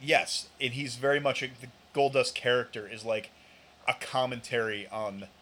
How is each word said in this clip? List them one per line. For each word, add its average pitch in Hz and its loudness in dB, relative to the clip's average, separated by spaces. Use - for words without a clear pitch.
yes. 139 2
And 123 0
he's 135 -4
very 139 4
much, 139 0
a, 131 -4
the 127 -14
Goldust 135 4
character 120 0
is, 110 -12
like, 110 -2
a 127 4
commentary 117 -2
on, 98 -6